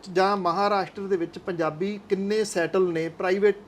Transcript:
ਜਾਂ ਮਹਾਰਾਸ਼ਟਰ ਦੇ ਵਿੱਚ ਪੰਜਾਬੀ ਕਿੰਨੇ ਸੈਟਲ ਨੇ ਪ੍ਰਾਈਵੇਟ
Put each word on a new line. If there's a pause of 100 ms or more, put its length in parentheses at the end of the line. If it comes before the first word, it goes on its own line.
(140)
ਜਾਂ
ਮਹਾਰਾਸ਼ਟਰ
ਦੇ
ਵਿੱਚ
ਪੰਜਾਬੀ (100)
ਕਿੰਨੇ
ਸੈਟਲ
ਨੇ
ਪ੍ਰਾਈਵੇਟ (100)